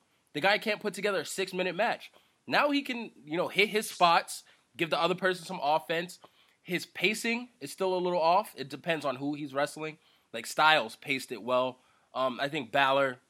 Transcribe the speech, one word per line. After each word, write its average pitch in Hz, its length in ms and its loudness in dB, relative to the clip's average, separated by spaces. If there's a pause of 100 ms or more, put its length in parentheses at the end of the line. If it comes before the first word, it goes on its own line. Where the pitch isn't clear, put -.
(340)
The 147 60 -6
guy 196 180 4
can't 208 220 -2
put 208 140 -4
together 196 260 -2
a - 60 -4
six-minute 185 480 -4
match. 196 360 -4 (360)
Now 226 240 4
he 285 120 0
can, 233 280 -8 (140)
you 151 120 -6
know, 165 120 0
hit 202 200 4
his 214 200 -2
spots, - 560 2 (320)
give 165 140 -2
the 156 100 0
other 170 140 2
person 180 300 -2
some 185 180 -10
offense. 160 560 -2 (440)
His 175 240 -6
pacing 226 640 -2 (120)
is - 120 -12
still 185 220 -2
a 185 40 0
little 180 220 0
off. 180 360 2
It 139 120 -12
depends 147 360 -4
on 131 120 -2
who 143 180 -4
he's 143 200 -8
wrestling. 151 440 -4 (340)
Like, 113 140 -8
Styles 151 500 4
paced 131 360 -6
it 104 100 -10
well. 127 360 2 (360)
Um, 127 260 -2
I 139 80 0
think 143 240 -6
Balor 135 460 2 (120)